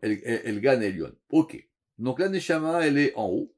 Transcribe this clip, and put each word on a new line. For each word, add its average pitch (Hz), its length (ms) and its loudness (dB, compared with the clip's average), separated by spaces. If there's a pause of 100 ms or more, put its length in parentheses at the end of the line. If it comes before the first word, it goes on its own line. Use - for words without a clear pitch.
el, 104 220 -2
el, 113 180 -2
el 104 180 -4
gan 127 220 4
elyon. 92 300 -4 (160)
Ok. - 400 0 (300)
Donc 123 200 -4
la 190 100 2
neshama, 165 560 0
elle 143 140 4
est 143 160 2
en 110 140 -4
haut. - 300 -4